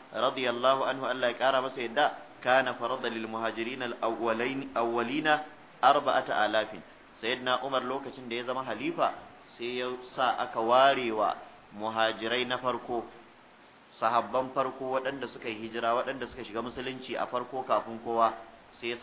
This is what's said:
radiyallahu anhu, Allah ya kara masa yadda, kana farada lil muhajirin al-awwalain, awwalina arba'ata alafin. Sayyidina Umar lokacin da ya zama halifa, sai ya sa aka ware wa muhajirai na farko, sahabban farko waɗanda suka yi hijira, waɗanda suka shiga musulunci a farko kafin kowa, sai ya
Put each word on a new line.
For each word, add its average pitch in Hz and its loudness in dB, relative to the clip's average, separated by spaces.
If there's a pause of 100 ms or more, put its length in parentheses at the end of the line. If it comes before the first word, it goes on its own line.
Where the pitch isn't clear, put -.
(160)
radiyallahu 127 2
anhu, 131 -2
Allah 123 0
ya - -10
kara 131 4
masa 131 -6
yadda, 117 2 (240)
kana 127 4
farada 123 -2
lil 113 -4
muhajirin 113 -4
al-awwalain, 117 -2
awwalina 120 2 (400)
arba'ata 135 4
alafin. 107 0 (400)
Sayyidina 123 0
Umar 131 0
lokacin 127 -6
da 113 -2
ya 123 -6
zama 127 -2
halifa, 131 -2 (480)
sai 120 -4
ya 127 -2 (240)
sa 127 2
aka 123 -4
ware 127 6
wa 107 2 (400)
muhajirai 113 0
na 127 -2
farko, 120 -2 (960)
sahabban 117 2
farko 131 0
waɗanda 131 -2
suka 123 -8
yi 110 -8
hijira, 117 0
waɗanda 123 -2
suka 120 -12
shiga 107 -4
musulunci 123 -8
a 101 -2
farko 123 -4
kafin 113 0
kowa, 117 2 (480)
sai 120 -4
ya - -8